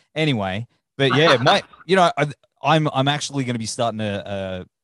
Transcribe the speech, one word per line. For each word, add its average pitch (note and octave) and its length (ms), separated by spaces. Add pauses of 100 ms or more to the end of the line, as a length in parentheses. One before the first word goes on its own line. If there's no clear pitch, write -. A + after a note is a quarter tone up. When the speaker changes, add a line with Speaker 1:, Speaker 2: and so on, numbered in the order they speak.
(140)
Speaker 1:
Anyway, A#2 520 (300)
but C3+ 180
yeah, D3 220
Speaker 2:
<laughs> A#2 60
Speaker 1:
my, F3+ 200 (220)
you F3+ 120
know, F3 200
I, D3 100 (360)
I'm, D3+ 300
I'm C3+ 160
actually C#3+ 360
gonna A#2+ 140
be A2+ 80
starting A2 340
a, G2 680 (180)